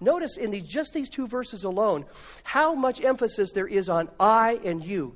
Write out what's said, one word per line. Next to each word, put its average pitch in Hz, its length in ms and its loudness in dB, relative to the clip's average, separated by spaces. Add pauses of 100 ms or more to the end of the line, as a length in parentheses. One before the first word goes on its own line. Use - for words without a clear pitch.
Notice 311 360 0
in 226 140 -4
the, - 100 -4
just 190 320 -6
these 285 160 -6
two 262 180 -8
verses 226 380 -8
alone 190 420 0 (360)
how 311 320 2
much 262 280 0
emphasis 233 500 0
there 196 140 -2
is 190 220 0
on 170 200 0 (100)
I 226 460 6
and 170 180 -2
you, 160 340 -6